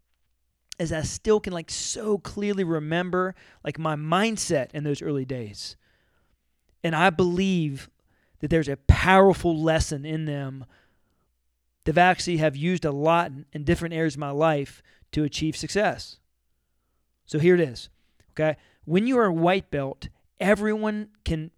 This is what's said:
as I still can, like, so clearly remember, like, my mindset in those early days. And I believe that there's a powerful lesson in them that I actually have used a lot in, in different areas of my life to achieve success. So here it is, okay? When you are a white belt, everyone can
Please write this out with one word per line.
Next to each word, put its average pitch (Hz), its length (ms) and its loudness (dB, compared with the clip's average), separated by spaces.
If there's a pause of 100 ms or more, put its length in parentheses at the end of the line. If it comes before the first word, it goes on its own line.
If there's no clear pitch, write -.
(800)
as 170 140 -2
I 156 80 -4
still 214 400 0
can, 196 100 -8
like, 170 180 -8
so - 480 -4
clearly 202 460 -4
remember, 170 720 -2 (300)
like, 151 120 -6
my 156 200 -4
mindset 170 760 0
in 147 120 -6
those 143 160 -2
early 139 240 -4
days. 120 500 -10 (1120)
And 165 100 -2
I 170 140 4
believe 175 800 0 (500)
that 147 100 -4
there's 160 200 2
a 139 80 -4
powerful 175 840 4
lesson 160 440 0
in 160 180 -4
them 139 400 -8 (1200)
that 156 140 0
I 175 60 8
actually 180 340 2
have 156 180 2
used 165 300 -2
a 147 80 0
lot 165 360 2
in, 139 220 -14
in 147 140 -10
different 170 280 0
areas 160 220 0
of 147 60 -8
my 147 80 -6
life 147 520 0 (300)
to 151 140 0
achieve 151 320 -4
success. 156 600 -4 (1080)
So - 140 -4
here 175 160 6
it 175 60 4
is, 127 280 -6 (420)
okay? 156 240 -2 (300)
When 185 200 2
you 254 120 0
are 233 80 4
a 185 80 2
white 175 380 0
belt, 139 360 -8 (320)
everyone 214 680 0 (160)
can 160 320 -4